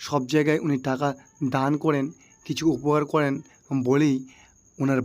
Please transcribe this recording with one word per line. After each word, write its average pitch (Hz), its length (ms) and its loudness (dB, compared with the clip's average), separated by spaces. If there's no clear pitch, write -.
সব 143 140 0
জায়গায় 151 340 2
উনি 143 100 0
টাকা 135 200 -2
দান 135 160 0
করেন, 143 200 2
কিছু 151 180 -6
উপকার 147 300 0
করেন 147 300 0
বলেই 139 260 4
ওনার 135 260 0